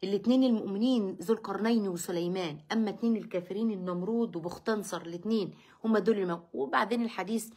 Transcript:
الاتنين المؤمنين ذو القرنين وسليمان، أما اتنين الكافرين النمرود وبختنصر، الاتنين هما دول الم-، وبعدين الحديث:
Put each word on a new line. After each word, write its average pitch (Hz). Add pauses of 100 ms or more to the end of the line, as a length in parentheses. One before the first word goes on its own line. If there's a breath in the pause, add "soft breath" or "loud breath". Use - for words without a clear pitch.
الاتنين 202
المؤمنين 214
ذو 208
القرنين 214
وسليمان، 175 (140)
أما 220
اتنين 226
الكافرين 196
النمرود 185
وبختنصر، 175
الاتنين 175 (340 loud breath)
هما 220
دول 202
الم-، 175 (120)
وبعدين 226
الحديث: 220